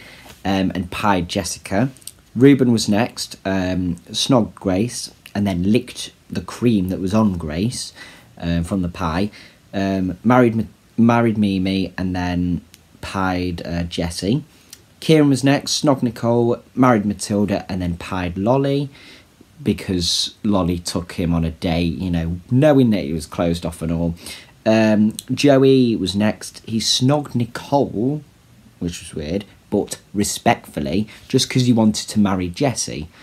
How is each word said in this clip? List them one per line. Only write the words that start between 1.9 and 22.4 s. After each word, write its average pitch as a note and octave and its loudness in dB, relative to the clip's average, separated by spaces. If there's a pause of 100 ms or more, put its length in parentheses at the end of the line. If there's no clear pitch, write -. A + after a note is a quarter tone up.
Ruben B2+ 8
was G#2+ 0
next, - -2 (100)
um, F2+ -2 (140)
snogged A2 0
Grace, G2 -2 (240)
and G2+ 0
then F#2+ 0
licked - -2 (180)
the - -6
cream G2+ 0
that E2 -4
was F#2 -4
on G#2+ 2
Grace, E2 -6 (440)
uh, E2+ -2
from F#2+ -2
the F2 -2
pie. F2 -4 (420)
Um, G2 -2
married A#2+ 4
Ma-, A2 -2 (340)
married A#2 4
Mimi, F#2+ 0
and F#2 -4
then F2+ -2 (400)
pied, F2+ -4
uh, F2 -4
Jessie. F#2 -2 (540)
Kieran D3+ 4
was C3 2
next, - 0
snogged C#3 2
Nicole, A#2 0 (180)
married B2 4
Matilda, G2+ -2
and F#2 -4
then F2 -2
pied F2+ -6
Lolly, C#3 0 (760)
because F2+ -2
Lolly F2+ 0
took F2 -8
him E2+ -2
on E2 0
a D#2+ -2
date, E2 -2
you F#2 -4
know, E2+ -4 (100)